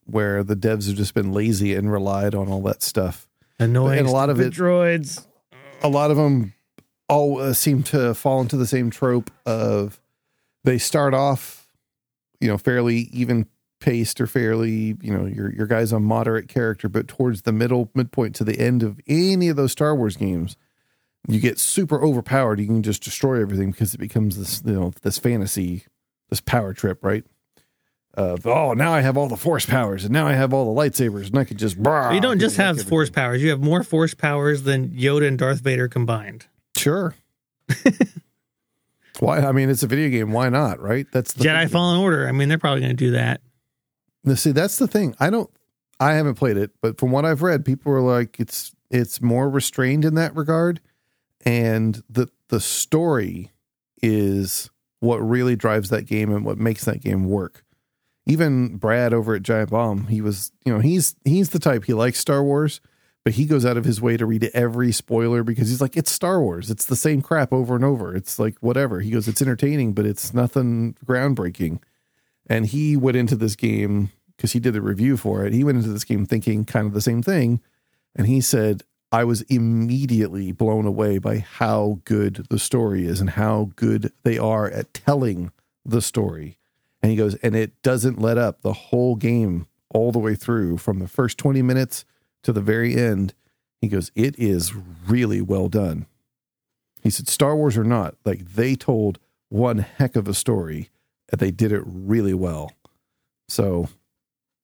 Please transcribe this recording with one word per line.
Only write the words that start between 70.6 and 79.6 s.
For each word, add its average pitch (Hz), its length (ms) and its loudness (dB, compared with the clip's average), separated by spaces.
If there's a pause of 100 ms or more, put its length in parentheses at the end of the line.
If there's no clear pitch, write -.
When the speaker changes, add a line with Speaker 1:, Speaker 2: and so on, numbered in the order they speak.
Speaker 1:
groundbreaking." 110 760 -2 (640)
And 113 200 0
he 147 300 0
went 127 200 2
into 123 200 2
this 107 200 -2
game, 104 540 -2 (260)
'cause - 160 -2
he 123 80 0
did 120 140 0
a 104 80 -2
review 104 340 0
for 101 280 -2
it, 104 80 -2
he 120 120 4
went 143 140 2
into 110 120 0
this 107 140 -4
game 104 220 -2
thinking 110 380 0
kind 107 220 -2
of 104 80 -4
the 104 60 -2
same 117 220 0
thing. 120 380 0 (560)
And 104 100 2
he 131 140 4
said, 107 420 0 (300)
"I 117 120 2
was 117 180 0
immediately 113 1080 0